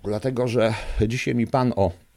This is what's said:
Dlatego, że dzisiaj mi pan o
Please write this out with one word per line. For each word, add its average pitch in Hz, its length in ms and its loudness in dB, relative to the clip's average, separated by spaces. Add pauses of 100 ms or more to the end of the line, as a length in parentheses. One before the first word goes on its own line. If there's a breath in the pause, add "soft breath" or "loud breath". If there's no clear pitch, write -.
Dlatego, 123 440 -2
że 113 260 2 (340 loud breath)
dzisiaj 127 280 -2
mi 117 120 2
pan 127 280 2
o 95 160 2 (260)